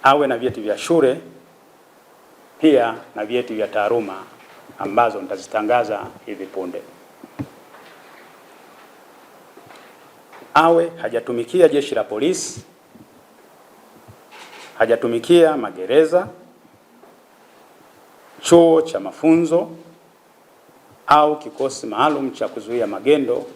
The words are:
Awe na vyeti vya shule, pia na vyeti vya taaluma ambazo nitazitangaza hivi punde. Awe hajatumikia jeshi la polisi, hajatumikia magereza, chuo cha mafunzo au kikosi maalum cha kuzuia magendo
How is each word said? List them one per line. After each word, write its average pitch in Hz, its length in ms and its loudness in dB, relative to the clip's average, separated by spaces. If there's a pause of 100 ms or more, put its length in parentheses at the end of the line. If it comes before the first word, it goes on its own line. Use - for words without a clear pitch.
Awe 139 240 4
na 127 120 -2
vyeti 127 220 -4
vya 107 180 -4
shule, 147 420 2 (1400)
pia 123 340 4 (200)
na 110 100 -8
vyeti 120 300 -6
vya 107 140 -4
taaluma 104 540 -4 (560)
ambazo 104 440 -2
nitazitangaza 104 840 -4 (200)
hivi 95 200 -12
punde. 90 360 -12 (3750)
Awe 165 380 4 (100)
hajatumikia 120 680 0
jeshi 143 260 0
la 110 100 -2
polisi, - 600 -6 (2250)
hajatumikia 117 800 2
magereza, 127 720 0 (2250)
chuo 165 400 6
cha - 180 -6
mafunzo 160 680 0 (1400)
au 151 320 4
kikosi 131 480 -8
maalum 135 440 -2
cha 107 180 -8
kuzuia 113 380 -6
magendo 123 680 0